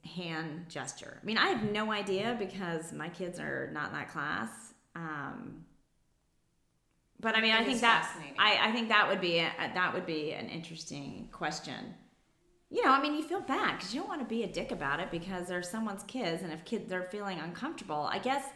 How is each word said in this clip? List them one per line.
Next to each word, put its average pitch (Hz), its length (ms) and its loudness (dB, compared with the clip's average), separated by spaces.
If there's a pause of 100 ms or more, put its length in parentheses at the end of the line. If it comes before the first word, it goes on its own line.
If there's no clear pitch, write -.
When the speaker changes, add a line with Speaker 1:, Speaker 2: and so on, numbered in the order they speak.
(160)
Speaker 1:
hand 165 520 -6
gesture?" - 540 -10
I - 40 -12
mean, 220 120 2
I 277 100 6
have 214 240 2
no 214 200 2
idea 208 480 0
because 175 520 -4
my 151 180 -6
kids 156 300 -6
are 135 320 -2
not 151 180 -4
in - 40 -6
that - 160 -6
class. 165 400 -4 (460)
Um, 156 720 -8 (1500)
but 226 160 2
I 220 60 8
mean, 226 100 8
Speaker 2:
It 226 80 10
Speaker 1:
I 233 40 6
think 254 120 4
Speaker 2:
is 226 60 2
Speaker 1:
that, 226 240 8
Speaker 2:
fascinating. - 340 -8
Speaker 1:
I, 208 300 8
I - 20 2
think 233 180 0
that 208 180 8
would 190 140 4
be 170 160 4
a, 165 220 4
that 160 340 0
would - 120 -2
be 156 280 -2
an - 160 -6
interesting 143 840 -10
question. 151 640 -6 (760)
You 480 140 0
know, 269 80 8
I 277 100 8
mean, 294 120 2
you 302 100 0
feel 359 180 -2
bad 349 380 0
'cause - 140 -8
you 285 80 -2
don't 427 80 -6
wanna 294 160 -2
be 226 180 -2
a 190 40 -2
dick 175 240 -4
about 147 280 0
it - 120 -4
because 175 360 -4
they're 180 160 -2
someone's 208 400 -4
kids, 185 400 -2
and 170 80 -6
if 160 140 -8
kid, - 240 -4
they're 180 140 -2
feeling 196 360 -4
uncomfortable, 170 640 -4 (100)
I 196 80 0
guess 269 240 0 (120)